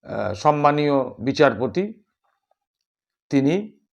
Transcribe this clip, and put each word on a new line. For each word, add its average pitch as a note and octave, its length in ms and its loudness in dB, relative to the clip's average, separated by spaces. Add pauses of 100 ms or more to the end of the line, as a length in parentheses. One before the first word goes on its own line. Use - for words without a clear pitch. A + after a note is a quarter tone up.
আহ, G#2 300 -6
সম্মানীয় D3 760 2 (100)
বিচারপতি C3 840 0 (1300)
তিনি D#3 500 0 (140)